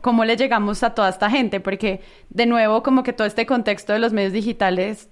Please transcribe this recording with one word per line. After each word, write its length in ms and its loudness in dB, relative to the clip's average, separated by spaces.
cómo 240 2
le 100 2
llegamos 460 0
a 120 0
toda 140 2
esta 220 0
gente, 300 0
porque, 420 -4
de 160 0
nuevo, 380 2
como 200 2
que 120 -4
todo 120 -2
este 200 -2
contexto 480 -2
de 40 2
los 140 0
medios 220 0
digitales 760 -2